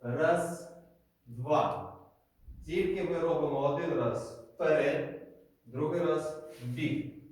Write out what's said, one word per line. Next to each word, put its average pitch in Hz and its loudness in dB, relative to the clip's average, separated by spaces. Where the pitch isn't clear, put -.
Раз, 165 0
два. 123 0
Тільки 185 0
ми 170 0
робимо 156 2
один 165 0
раз - -2
вперед, - 2
другий 151 0
раз 156 0
в 123 -8
бік. - -2